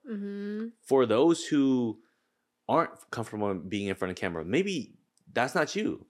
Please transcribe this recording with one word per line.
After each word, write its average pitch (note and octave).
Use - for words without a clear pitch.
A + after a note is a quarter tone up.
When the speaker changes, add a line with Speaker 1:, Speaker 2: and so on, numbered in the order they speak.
Speaker 1:
Mm-hmm. G3+
Speaker 2:
For C3
those D3
who C3
aren't D#3
comfortable G#2
being F#2+
in F#2+
front F#2
of F2+
camera, E2
maybe D#3
that's B2
not D#3
you. -